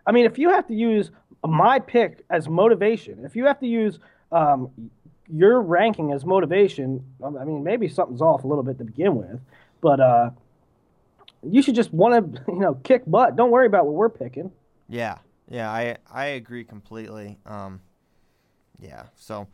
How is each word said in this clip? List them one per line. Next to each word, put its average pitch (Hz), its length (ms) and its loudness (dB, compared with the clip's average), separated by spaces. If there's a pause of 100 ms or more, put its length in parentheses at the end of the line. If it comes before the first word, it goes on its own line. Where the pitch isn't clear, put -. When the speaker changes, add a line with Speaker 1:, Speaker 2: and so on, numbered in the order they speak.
Speaker 1:
I 214 60 2
mean, 240 140 6
if 233 120 -2
you 320 120 2
have 403 180 2
to 233 80 -10
use 220 360 0 (340)
my 185 340 4
pick 208 500 -2
as 151 200 -2
motivation, 185 760 0
if 151 100 -18
you 247 100 -2
have 277 140 2
to 254 80 -6
use, 220 320 -2 (320)
um, 143 380 0 (600)
your 202 300 4
ranking 175 500 0
as 139 140 -6
motivation, 175 800 0 (200)
I, 135 40 -10
I 139 180 -10
mean, 147 180 -6
maybe 208 240 -4
something's 135 340 -4
off 147 220 2
a 131 40 -8
little 143 160 -2
bit 131 160 -8
to 123 40 -12
begin 151 320 -2
with, 107 240 -10 (420)
but, 139 180 2
uh, 120 320 4 (1120)
you 208 180 4
should 269 140 -2
just 226 180 0
wanna, 226 280 4 (160)
<laughs> - 100 -14
you 180 120 -6
know, 165 240 0
kick 254 240 2
butt. 208 280 2
Don't 240 160 2
worry 247 160 6
about 190 180 4
what 147 100 -2
we're 220 140 2
picking. 143 420 -12 (360)
Speaker 2:
Yeah, 113 320 -8 (300)
yeah, 113 220 -8
I, 117 260 -6 (140)
I 131 160 -8
agree 120 360 -12
completely. 107 800 -16
Um, 98 360 -16 (1000)
yeah, 58 240 -20 (120)
so 104 380 -16